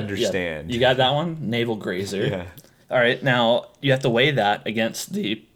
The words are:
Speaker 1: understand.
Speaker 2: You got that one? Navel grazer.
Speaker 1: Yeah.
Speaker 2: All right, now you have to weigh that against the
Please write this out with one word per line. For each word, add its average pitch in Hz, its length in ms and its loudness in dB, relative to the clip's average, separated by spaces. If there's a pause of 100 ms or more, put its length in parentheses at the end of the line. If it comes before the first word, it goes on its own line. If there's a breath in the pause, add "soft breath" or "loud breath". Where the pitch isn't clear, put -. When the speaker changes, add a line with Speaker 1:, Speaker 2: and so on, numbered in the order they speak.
Speaker 1:
understand. 92 720 -2
Speaker 2:
You 117 60 0
got 123 180 4
that 127 160 2
one? 160 240 -4 (140)
Navel 117 240 0
grazer. 101 500 -4
Speaker 1:
Yeah. 92 200 -4 (440 loud breath)
Speaker 2:
All - 80 0
right, 123 240 4
now 123 460 2 (120)
you 139 120 2
have 131 100 2
to 135 80 2
weigh 123 220 4
that 107 340 0
against 113 480 -4
the 113 320 -4 (100)